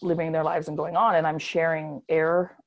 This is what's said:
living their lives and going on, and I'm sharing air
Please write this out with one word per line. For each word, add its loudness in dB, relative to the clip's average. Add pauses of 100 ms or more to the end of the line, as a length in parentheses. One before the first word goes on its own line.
living -2
their 0
lives -2
and -6
going -4
on, 4
and 4
I'm -2
sharing -2
air 2